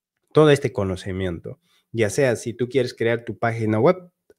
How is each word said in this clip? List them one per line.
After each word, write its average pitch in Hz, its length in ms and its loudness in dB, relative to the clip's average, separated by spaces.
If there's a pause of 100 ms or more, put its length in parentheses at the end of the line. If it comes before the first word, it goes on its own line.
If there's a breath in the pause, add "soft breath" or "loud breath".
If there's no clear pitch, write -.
(320)
Todo 151 180 6
este 135 220 2
conocimiento, 92 880 -6 (320)
ya 110 180 0
sea 127 240 2
si 110 200 -6
tú 120 140 -4
quieres 123 240 -2
crear 117 320 -2
tu 107 140 -10
página 113 400 0
web, 180 320 2 (280)